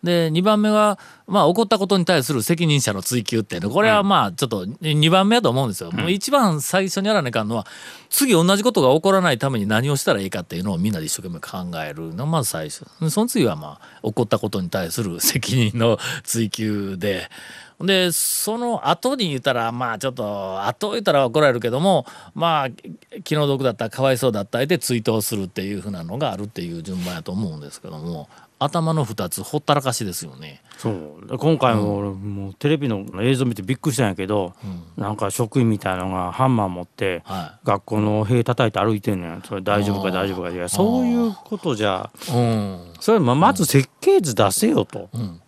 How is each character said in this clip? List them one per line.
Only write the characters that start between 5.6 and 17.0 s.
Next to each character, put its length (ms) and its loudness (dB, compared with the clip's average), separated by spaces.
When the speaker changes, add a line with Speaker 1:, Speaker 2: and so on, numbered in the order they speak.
Speaker 1:
う 40 2
ん 40 -2
で 40 -6
す 80 -10
よ。 80 -10
Speaker 2:
う 60 -4
ん。 40 -2
Speaker 1:
も 80 0
う 20 0
一 200 -2
番 300 4
最 280 0
初 120 -2
に 80 -2
や 60 2
ら 80 2
な 80 -2
い 20 -10
か 100 0
ん 60 -4
の 80 -2
は、 100 -4
次 220 2
同 120 8
じ 80 0
こ 100 4
と 140 4
が 80 8
起 60 4
こ 120 4
ら 100 4
な 100 4
い 60 0
た 100 -2
め 100 -2
に 80 0
何 220 2
を 80 2
し 80 -4
た 80 2
ら 80 2
い 60 -4
い 40 -4
か 100 -6
っ 40 -10
て 120 -10
い 40 -4
う 40 -6
の 80 -2
を 60 -2
み 120 0
ん 20 -2
な 80 -4
で 60 -8
一 60 -6
生 100 -8
懸 120 -10
命 60 -12
考 420 -8
え 120 -8
る 200 -12
の 100 -6
が 20 -2
ま 160 2
ず 80 -2
最 180 -6
初。 160 -14
で、 80 0
そ 140 0
の 60 0
次 180 2
は 100 0
ま 240 -14
あ、 260 -12
起 60 -2
こ 120 0
っ 20 -2
た 120 2
こ 120 -4
と 100 -4
に 80 -4
対 240 -4
す 100 -4
る 180 -6
責 360 0
任 220 2
の 200 4
追 260 -2
及 500 -4
で、 320 -4